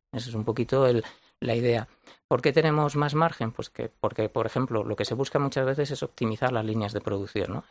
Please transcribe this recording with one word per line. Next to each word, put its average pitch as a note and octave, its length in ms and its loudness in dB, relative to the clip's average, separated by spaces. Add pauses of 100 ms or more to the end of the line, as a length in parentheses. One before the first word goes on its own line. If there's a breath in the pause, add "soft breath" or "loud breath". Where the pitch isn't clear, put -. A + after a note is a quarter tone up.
(120)
Esa A#2+ 160 -8
es A#2 80 -8
un G#2+ 80 -4
poquito B2 440 2
el, A#2+ 180 4 (340 loud breath)
la A#2+ 160 0
idea. A#2 320 2 (400 soft breath)
¿Por B2 140 2
qué C#3+ 100 4
tenemos D3+ 460 4
más D3 180 0
margen? D#3 380 0
Pues - 160 -8
que, - 180 -8
porque, - 400 -2
por A2+ 180 -2
ejemplo, A#2 380 0
lo A2 140 -4
que G#2 80 -2
se - 80 -4
busca C3 260 0
muchas C#3 260 0
veces C#3 260 0
es C#3 120 -6
optimizar A#2+ 480 -2
las A2+ 140 0
líneas G#2+ 260 -2
de G#2 80 -4
producción, G2 540 -4
¿no? - 180 -6